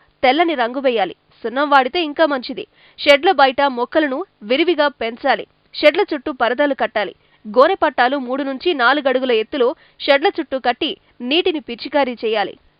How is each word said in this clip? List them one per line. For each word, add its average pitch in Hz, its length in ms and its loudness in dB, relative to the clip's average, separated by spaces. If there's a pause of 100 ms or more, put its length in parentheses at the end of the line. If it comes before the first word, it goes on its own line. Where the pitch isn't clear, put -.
(220)
తెల్లని 311 320 2
రంగు 247 240 -4
వేయాలి. 226 380 -2 (280)
సున్నం 269 260 -2
వాడితే 277 320 2
ఇంకా 311 240 0
మంచిది. 262 400 -4 (320)
షెడ్ల 285 320 4
బయట 269 320 2
మొక్కలను 277 640 -2 (180)
విరివిగా 294 460 0
పెంచాలి. 240 580 -4 (280)
షెడ్ల 311 300 4 (100)
చుట్టూ 302 180 -6
పరదాలు 254 420 0
కట్టాలి. 214 400 -4 (300)
గోనె 254 300 2
పట్టాలు 269 420 0
మూడు 262 260 -6
నుంచి 269 320 -4
నాలుగు 269 340 0
అడుగుల 254 240 0
ఎత్తులో 233 420 -2 (260)
షెడ్ల 285 280 2
చుట్టూ 277 300 -6
కట్టి 247 320 -4 (300)
నీటిని 320 400 -2
పిచికారీ 254 540 -4
చేయాలి. 214 400 -4 (260)